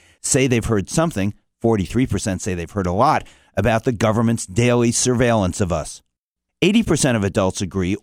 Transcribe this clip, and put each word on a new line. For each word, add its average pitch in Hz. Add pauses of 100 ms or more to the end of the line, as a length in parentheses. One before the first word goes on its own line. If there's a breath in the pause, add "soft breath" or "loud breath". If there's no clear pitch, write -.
(200 soft breath)
say 131
they've 117
heard 101
something, 107 (300)
forty-three 113
percent 95
say 101
they've 85
heard 98
a 87
lot, 120 (300 soft breath)
about 110
the 131
government's 113
daily 120
surveillance 117
of 87
us. 78 (580)
Eighty 208
percent 143
of 101
adults 95
agree, 92